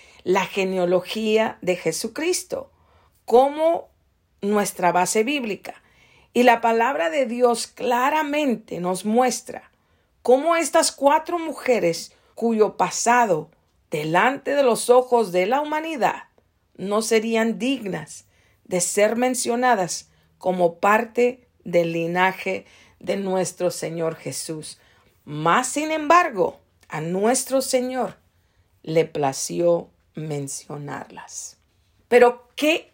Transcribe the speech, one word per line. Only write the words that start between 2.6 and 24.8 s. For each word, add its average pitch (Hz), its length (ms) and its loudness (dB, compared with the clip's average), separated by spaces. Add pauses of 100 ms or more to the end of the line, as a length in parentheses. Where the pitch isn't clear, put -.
como 294 640 2 (540)
nuestra 202 500 0
base 180 320 2
bíblica. 247 580 -6 (520)
Y 233 80 4
la 233 180 6
palabra 233 480 0
de 302 160 0
Dios 240 420 0
claramente 277 1120 -2
nos 180 240 -4
muestra 240 680 -2 (500)
cómo 285 340 4
estas 320 360 2
cuatro 311 460 2
mujeres 247 760 -2 (220)
cuyo 214 420 0
pasado 196 720 2 (400)
delante 185 640 0
de 285 80 2
los 233 280 2
ojos 240 420 4
de 180 140 2
la 262 140 0
humanidad 302 640 -4 (520)
no 202 260 -2
serían 226 560 0
dignas 196 680 -6 (380)
de 180 160 -2
ser 208 360 2
mencionadas 240 920 0 (280)
como 180 400 0
parte 226 680 0 (180)
del 170 280 0
linaje 185 720 -2 (340)
de - 180 -6
nuestro 185 540 -2
Señor 160 460 -6
Jesús. - 600 -12 (460)